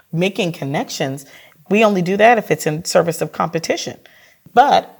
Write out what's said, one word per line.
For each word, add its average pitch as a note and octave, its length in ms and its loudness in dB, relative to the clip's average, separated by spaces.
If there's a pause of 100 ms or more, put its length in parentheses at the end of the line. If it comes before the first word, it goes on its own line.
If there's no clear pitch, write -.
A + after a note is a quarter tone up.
(120)
making F3+ 420 -2
connections. C#3 720 -6 (420)
We G#3+ 140 2
only G3+ 180 2
do F#3 160 -2
that A3 220 6
if - 100 -4
it's - 160 -2
in D#3+ 200 -4
service E3+ 360 0
of D#3 120 -6
competition. E3 680 -6 (540)
But A#3 460 2